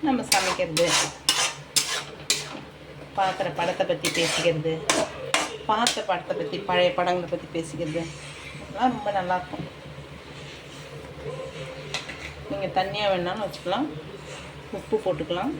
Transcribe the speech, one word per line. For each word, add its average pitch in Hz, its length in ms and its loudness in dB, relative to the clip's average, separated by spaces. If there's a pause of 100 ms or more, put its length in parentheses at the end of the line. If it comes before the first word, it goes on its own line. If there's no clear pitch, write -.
நம்ம 247 260 4
சமைக்கிறது, 175 540 4 (2250)
பார்க்குற 190 280 2 (140)
படத்தை 180 300 2
பத்தி 160 180 2 (100)
பேசிக்கிறது, 160 560 4 (960)
பார்த்த 220 420 2
படத்தை 175 300 0
பத்தி, 170 180 -2 (100)
பழைய 180 300 6
படங்களை 180 340 2
பத்தி 160 220 -4
பேசிக்கிறது, 165 480 -2 (560)
இதெல்லாம் 240 380 2
ரொம்ப 208 220 2
நல்லாயிருக்கும். 180 460 0 (2750)
நீங்க 196 180 0 (100)
தண்ணியா 202 340 2
வேணாலும் 185 340 2
வச்சுக்கலாம், 202 420 0 (920)
உப்பு - 160 -2 (120)
போட்டுக்கலாம் 175 520 2